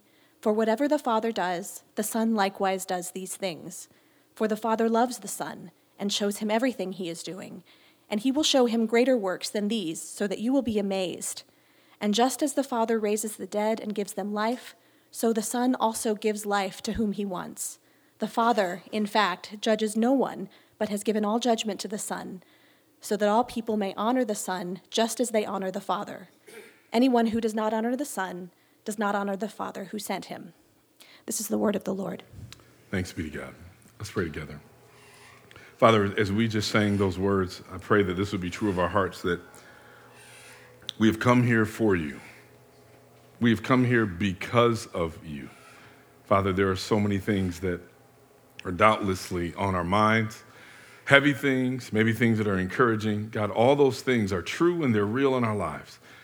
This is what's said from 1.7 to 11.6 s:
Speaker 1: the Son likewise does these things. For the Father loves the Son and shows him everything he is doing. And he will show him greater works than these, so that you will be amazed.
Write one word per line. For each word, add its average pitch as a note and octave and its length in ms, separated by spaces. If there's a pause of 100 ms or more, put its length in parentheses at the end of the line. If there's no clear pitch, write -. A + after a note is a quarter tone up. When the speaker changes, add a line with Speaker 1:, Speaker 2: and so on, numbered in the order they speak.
Speaker 1:
the G#3+ 80
Son A3+ 320
likewise G3 480
does F3+ 280
these F#3 260
things. E3+ 500 (480)
For A3+ 100
the G#3+ 120
Father A3+ 320
loves A#3+ 300
the G3 100
Son E3 420 (260)
and G3 140
shows G3+ 280
him G#3+ 120
everything A3+ 400
he F#3+ 160
is E3 160
doing. F3 400 (460)
And G#3 100
he C4 120
will D4+ 120
show C4 220
him A3+ 200
greater B3 300
works F#3+ 340
than G#3 200
these, E3 320
so - 260
that F#3+ 120
you A3+ 120
will C#4 100
be A3 160
amazed. F#3+ 640 (580)